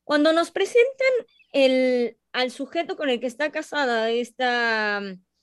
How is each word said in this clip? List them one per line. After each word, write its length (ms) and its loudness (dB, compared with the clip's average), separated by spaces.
Cuando 300 2
nos 180 0
presentan 600 2
el, 680 2
al 200 -2
sujeto 440 -6
con 140 -4
el 100 0
que 60 -6
está 260 -4
casada 600 -2
esta, 920 -2
mm, 220 -12